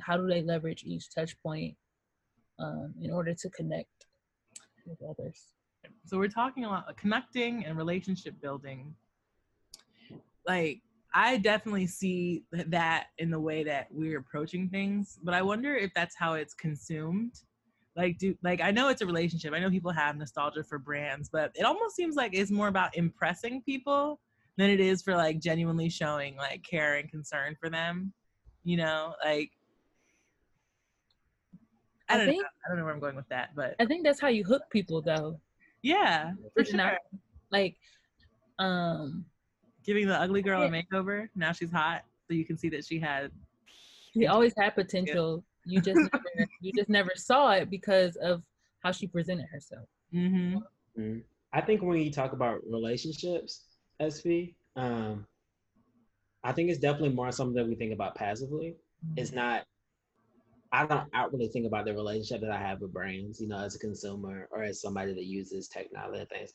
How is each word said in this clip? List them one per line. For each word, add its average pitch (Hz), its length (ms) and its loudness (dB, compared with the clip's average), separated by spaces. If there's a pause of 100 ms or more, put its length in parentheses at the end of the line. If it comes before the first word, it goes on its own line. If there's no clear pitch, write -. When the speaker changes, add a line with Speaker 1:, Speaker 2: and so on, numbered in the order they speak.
Speaker 1:
how 175 120 2
do 185 100 0
they 175 160 2
leverage 160 420 -2
each 170 300 -8
touch 165 280 -4
point, 156 340 -6 (840)
um, 156 420 -8
in 160 120 -6
order 170 220 -2
to 185 160 -8
connect - 560 -8 (800)
with 165 160 -16
others? 151 500 -12 (540)
Speaker 2:
So 190 120 -4
we're 202 100 2
talking 247 360 -2
a 214 40 -6
lot, 180 280 -6
connecting 240 680 0
and 160 120 -4
relationship 180 640 -4
building. 139 540 -10 (1500)
Like, 170 340 0 (380)
I 240 200 6
definitely 208 480 2
see 175 580 -2 (100)
th-, 170 140 -4
that 165 380 2 (100)
in 165 140 -2
the 156 100 -2
way 156 240 -2
that 139 260 -2
we're 156 280 -4
approaching 165 500 -4
things, 196 540 -4
but 175 100 -2
I 180 80 4
wonder 226 340 0
if 196 200 0
that's 170 200 0
how 165 200 0
it's 151 180 -4
consumed. 160 800 -4 (640)
Like, 175 220 0
do, 190 240 0
like, 175 180 2
I 180 100 4
know 247 200 4
it's 262 100 0
a 208 60 0
relationship. 165 480 0
I 165 40 0
know 190 120 2
people 180 220 0
have 147 260 2
nostalgia 151 440 -4
for 147 160 -8
brands, 143 540 -6
but 156 220 0
it 175 100 -2
almost 403 320 0
seems 330 200 -2
like 226 180 0
it's 190 160 2
more 202 180 2
about 190 300 2
impressing 175 640 -2
people 285 580 0 (380)
than 196 100 6
it 202 100 6
is 185 220 4
for, 190 160 2
like, 160 240 4
genuinely 165 480 2
showing, 147 480 -2
like, 135 340 -8
care 151 260 2
and 147 140 -4
concern 151 480 -6
for 165 120 -6
them. 175 420 -4 (520)
You 175 120 2
know, 160 380 0 (100)
like, 151 280 0 (2500)
I 233 40 8
Speaker 1:
I - 40 6
Speaker 2:
don't 214 80 6
Speaker 1:
think 339 160 4
Speaker 2:
know. - 60 -4 (180)
I - 20 -6
don't 175 100 -2
know 160 60 -4
where 156 80 -2
I'm 147 80 -6
going 139 160 -6
with 139 140 -14
that, 127 260 -6
but 135 240 -4
Speaker 1:
I 233 60 6
think 320 180 0
that's 285 160 4
how 285 80 4
you 214 160 4
hook 240 260 2
people, 175 300 0
though. 156 400 -2 (400)
Speaker 2:
Yeah, 208 520 2 (200)
for - 80 4
Speaker 1:
It's 208 140 2
not, 190 160 4
Speaker 2:
sure. 190 300 -6 (300)
Speaker 1:
like, 196 280 2 (800)
um, 170 640 0 (600)
Speaker 2:
Giving 208 240 4
the 175 120 4
ugly 190 220 2
girl 190 200 2
a - 60 6
Speaker 1:
Yeah. 165 140 0
Speaker 2:
makeover. 196 540 -2
Now 165 160 2
she's 165 180 -4
hot, 165 320 2 (240)
so 170 80 -2
you 160 100 2
can 160 140 -4
see 170 120 -2
that 151 140 -4
she 160 140 -4
had 139 320 -2 (840)
Speaker 1:
She 226 60 0
Speaker 2:
potential. 208 160 6
Speaker 1:
always 233 240 8
had 208 160 4
potential. 170 720 0 (200)
Speaker 2:
Yeah. 175 100 -4
Speaker 1:
You 190 60 8
just 190 200 6
Speaker 2:
<laughs> 196 120 4
Speaker 1:
never, - 360 0 (120)
you 185 160 -6
just 202 120 2
never 202 260 4
saw 262 380 6
it 190 180 4
because 185 460 4
of 170 260 0 (400)
how 180 80 2
she 185 160 -4
presented 170 400 -2
herself. 120 420 -16 (240)
Speaker 2:
Mm-hmm. 180 440 2 (440)
Speaker 3:
Mm. 110 220 -4 (300)
I 143 80 2
think 214 220 2
when 175 180 2
you 151 100 2
talk 135 220 -2
about 123 360 0
relationships, 135 920 -4 (380)
S 151 220 -4
V, 175 340 0 (180)
um, 113 500 -4 (1160)
I 123 80 -2
think 170 200 2
it's 147 100 -2
definitely 147 340 2
more 123 160 -2
something 123 240 -2
that 120 140 2
we 113 80 -2
think 110 160 -4
about 101 240 -4
passively. 135 580 -4 (320)
Speaker 2:
Mm-hmm. 156 140 -4
Speaker 3:
It's 120 100 -4
not, 120 360 -2 (1040)
I 135 120 4
don't 151 300 2
outwardly 123 320 0
think 117 180 -2
about 107 200 0
the 107 100 -2
relationship 104 460 -4
that 107 100 -4
I 101 80 -2
have 98 220 -4
with 95 120 -8
brands, 95 480 -6
you 107 60 -4
know, 101 140 -4
as 101 160 -6
a - 20 -14
consumer 98 720 -8
or 110 140 -6
as 101 160 -6
somebody 98 340 -4
that 92 120 -8
uses 95 420 -6
technology 101 540 -10
and 101 60 -12
things, 101 260 -12